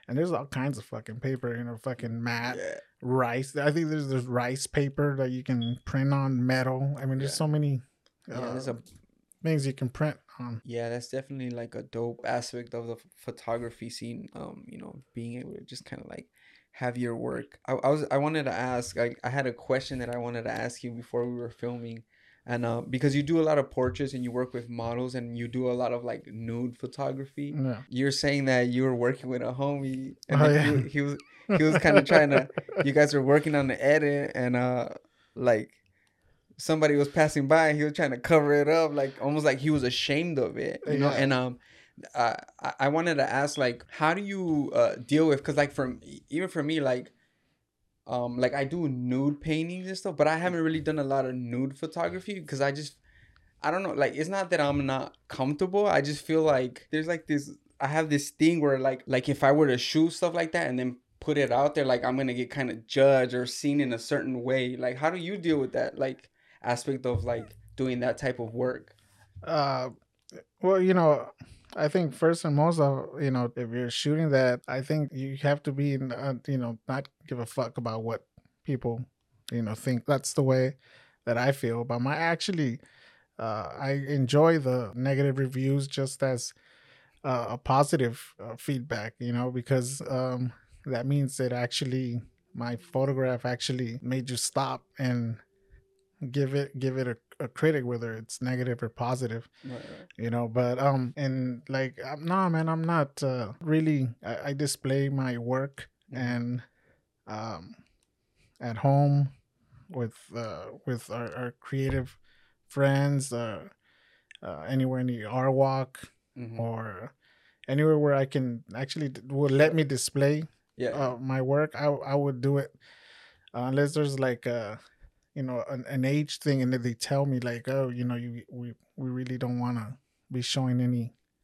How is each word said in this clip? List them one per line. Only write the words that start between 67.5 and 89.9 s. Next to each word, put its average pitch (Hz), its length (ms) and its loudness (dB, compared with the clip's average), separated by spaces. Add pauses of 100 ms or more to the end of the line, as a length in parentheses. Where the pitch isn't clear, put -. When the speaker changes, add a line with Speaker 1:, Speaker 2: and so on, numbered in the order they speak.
Speaker 2:
doing 127 260 -2
that 123 160 0
type 127 220 -4
of 113 140 -8
work? 127 420 -4 (480)
Speaker 1:
Uh, 135 460 0 (720)
well, 190 200 4
you 185 120 6
know, 156 360 6 (460)
I 151 140 2
think 165 240 0
first 170 320 2
and 147 100 2
most 160 240 4
of, 139 420 0
you 139 80 2
know, 123 260 0
if 120 140 -4
you're 120 220 -2
shooting 156 400 2
that, 127 360 6
I 131 140 -4
think 151 320 -2
you 135 240 -6
have 143 260 2
to 151 80 -2
be, 143 220 0
in, 135 180 -2
uh, 131 240 -4 (120)
you 139 100 0
know, 117 300 -4
not 135 220 -4 (180)
give 123 120 -6
a 120 60 -4
fuck 120 320 -4
about 113 260 -4
what 113 220 -6 (380)
people, 123 420 -4 (460)
you 120 100 -2
know, 110 140 -4
think. 123 300 -2
That's 113 280 0
the 147 100 2
way 131 340 2 (480)
that 117 120 0
I 131 140 2
feel 117 300 0
about 120 200 -2
my, 135 140 0
actually, 165 640 0 (580)
uh, 110 420 -6
I 139 120 -2 (160)
enjoy 147 520 6
the 127 360 0
negative 135 420 2
reviews 135 500 0
just 135 360 -4
as, 131 300 -2 (720)
uh, 123 260 -2
a 120 80 -6
positive, 135 800 2
uh, 117 180 -12
feedback, 120 600 -6
you 120 140 -4
know, 123 180 -2
because, 127 580 -2